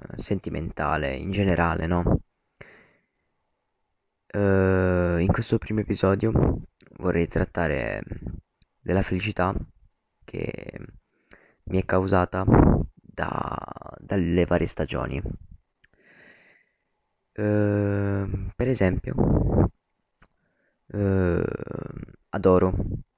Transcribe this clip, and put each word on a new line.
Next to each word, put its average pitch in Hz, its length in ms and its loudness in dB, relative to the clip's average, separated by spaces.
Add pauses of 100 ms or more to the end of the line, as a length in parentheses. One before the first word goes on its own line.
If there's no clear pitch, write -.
(160)
sentimentale 76 1000 -4
in 78 160 -6
generale, 85 560 0
no? 87 360 0 (2000)
Eh, 92 920 2
in 90 120 2
questo 117 260 0
primo 110 220 -2
episodio 104 520 0 (640)
vorrei 85 320 0
trattare 69 760 -2 (800)
della 92 220 0
felicità 95 520 -2 (760)
che - 500 -8 (840)
mi 92 160 0
è 90 40 -4
causata 92 600 0 (500)
da-, - 1040 -8
dalle 87 480 0
varie 87 220 2
stagioni. 65 520 -4 (2000)
Eh, 101 1200 0
per 123 140 -2
esempio, 101 460 0 (1700)
eh, 92 580 2 (840)
adoro 92 440 6 (420)